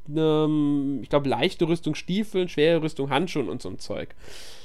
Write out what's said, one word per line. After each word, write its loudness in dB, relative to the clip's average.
einem, 2
ich -12
glaub, 4
leichte 2
Rüstung, 0
Stiefeln, -2
schwere 4
Rüstung, -2
Handschuhen 0
und -6
so -8
ein -8
Zeug. -8